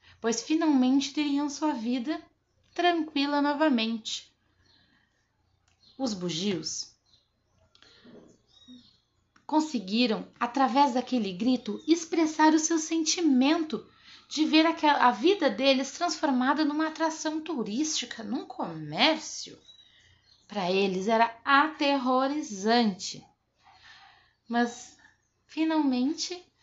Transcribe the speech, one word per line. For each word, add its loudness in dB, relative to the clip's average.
pois -2
finalmente 2
teriam -2
sua -4
vida -4
tranquila 0
novamente. -2
Os -4
bugios -4
conseguiram, 0
através 2
daquele -2
grito, -2
expressar 4
o 4
seu 0
sentimento 0
de 0
ver 4
aquela, 4
a 6
vida 2
deles 2
transformada 0
numa 0
atração -4
turística, -6
num -8
comércio. -4
Para -4
eles 0
era 2
aterrorizante. 0
Mas, -2
finalmente, -2